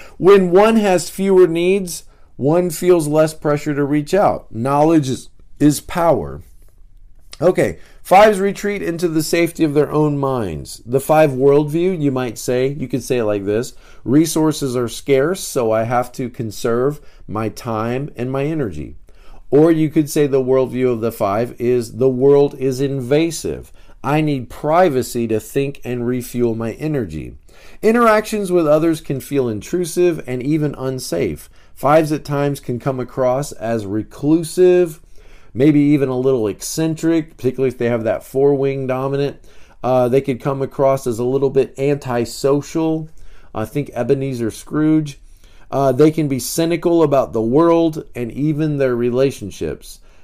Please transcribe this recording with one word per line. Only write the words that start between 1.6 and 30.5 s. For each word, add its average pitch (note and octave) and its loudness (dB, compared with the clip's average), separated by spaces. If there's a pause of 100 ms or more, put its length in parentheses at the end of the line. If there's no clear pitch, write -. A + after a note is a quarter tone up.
one E3+ 0
feels F3 2
less D#3 2
pressure D3 -2
to C#3+ 0
reach D3 -2
out. D3 0
Knowledge C#3+ 2
is, - -6 (300)
is D3 4
power. A2 -2 (1000)
Okay, D#3+ 2 (220)
fives G#3 6
retreat G3+ -2
into E3+ -2
the D#3 0
safety E3 0
of D3 -2
their D3 2
own D3 2
minds. A2 -4
The C3 0
five D#3 2
worldview, D3 2
you C#3+ 0
might B2+ -4
say, B2+ -2
you C#3 -6
could B2+ -4
say B2+ -2
it A2+ 0
like G#2 0
this, G#2 -2 (320)
"Resources D3+ 0
are B2 -2
scarce, C#3+ 0
so A#2+ -2
I A2+ 0
have A#2+ -2
to B2+ -8
conserve A#2+ -2 (260)
my A2 -4
time A#2 -6
and B2+ -6
my C3+ -2
energy." F#2 -6 (580)
Or D#3 6
you D#3 2
could D3+ 0
say D3 2
the C3+ 2
worldview B2+ 0
of A#2 -2
the A2+ -2
five A2+ -2
is, A#2 -2
"The B2+ 2
world C#3 4
is C3 -4
invasive. C3+ -2 (280)
I D3 0
need C#3 -4
privacy C#3 0
to A2 0
think C#3 -6
and B2 -6
refuel B2 -2
my A2+ -6
energy." F#2 -6 (460)
Interactions G#3+ 2
with F3 2
others D#3 2
can C#3 -6
feel C3 -2
intrusive E3+ -2
and B2+ -6
even D3 0